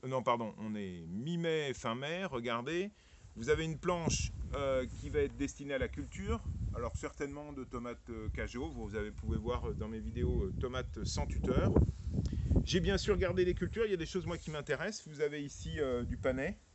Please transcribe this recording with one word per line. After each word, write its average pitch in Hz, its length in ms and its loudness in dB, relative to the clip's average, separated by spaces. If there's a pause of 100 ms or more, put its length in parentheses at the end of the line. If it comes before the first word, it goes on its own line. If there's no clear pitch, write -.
euh, 127 40 -4
non, 131 140 0
pardon, 117 380 2
on 107 160 -4
est 92 320 -6
mi-mai, 156 680 0
fin 117 220 -2
mai, 156 300 -4
regardez. 135 680 -2 (440)
Vous 117 140 -6
avez 156 160 4
une 160 140 -2
planche, 170 520 2 (220)
euh, 135 320 2 (140)
qui 143 100 -6
va 143 120 2
être 139 140 2
destinée 139 380 -4
à 131 60 2
la 123 80 2
culture. 190 560 -4 (320)
Alors, 117 200 -4
certainement 147 580 -6
de 135 100 -6
tomates, 120 480 -6
euh, 110 240 -6
Cajot. 120 340 -2
Vous 113 240 -6
avez, 107 160 -2
pouvez 110 300 0
voir, 120 280 -2
euh, 107 60 -2
dans 107 140 -2
mes 110 120 -4
vidéos, 117 440 2
euh, 95 160 0
tomates 127 460 -2
sans 143 200 0
tuteur. - 480 4 (880)
J'ai - 180 4
bien 190 180 4
sûr 202 180 4
gardé 180 280 4
les 180 100 2
cultures. 208 300 0
Il 214 60 2
y 190 40 2
a - 20 0
des 160 80 -2
choses, 165 220 -2
moi, 170 100 0
qui - 140 -6
m'intéressent. 151 560 -2
Vous 151 140 -6
avez 147 220 0
ici, 160 360 -6
euh, 127 240 2
du 123 140 -2
panais 135 420 0 (160)